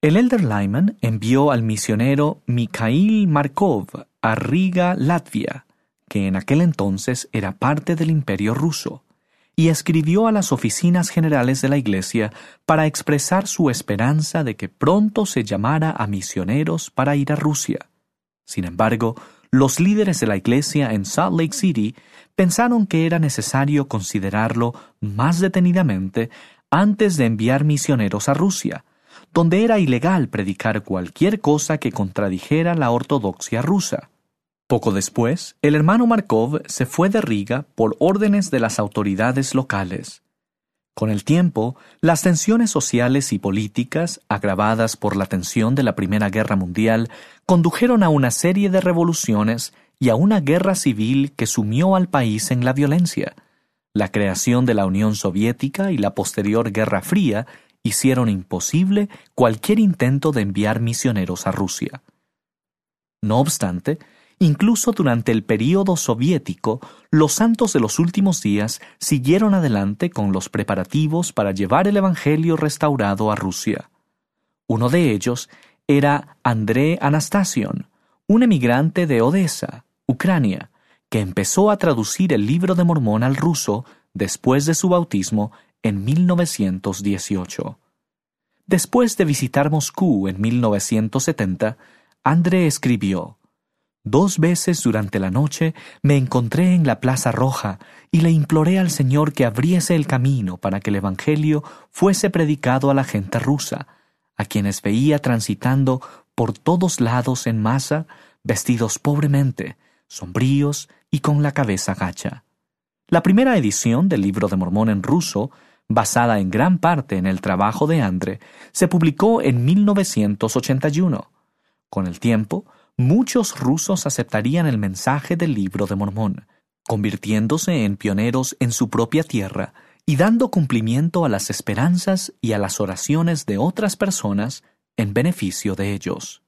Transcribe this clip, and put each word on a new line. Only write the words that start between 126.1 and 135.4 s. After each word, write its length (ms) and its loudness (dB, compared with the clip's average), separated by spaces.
convirtiéndose 1000 -2
en 100 -2
pioneros 640 -2
en 120 0
su 180 -2
propia 320 0
tierra 500 -6
y 120 0
dando 340 4
cumplimiento 760 0
a 60 0
las 180 -4
esperanzas 920 -2
y 100 0
a 60 0
las 200 -4
oraciones 680 -2
de 100 -2
otras 400 -2
personas 640 -4
en 160 -2
beneficio 600 -2